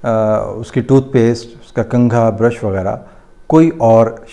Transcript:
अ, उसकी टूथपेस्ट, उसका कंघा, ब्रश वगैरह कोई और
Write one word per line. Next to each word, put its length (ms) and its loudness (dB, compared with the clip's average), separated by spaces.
अ, 540 -2
उसकी 220 -6
टूथपेस्ट, 680 0
उसका 180 -6
कंघा, 480 0
ब्रश 340 -2
वगैरह 360 -4
कोई 220 4
और 640 2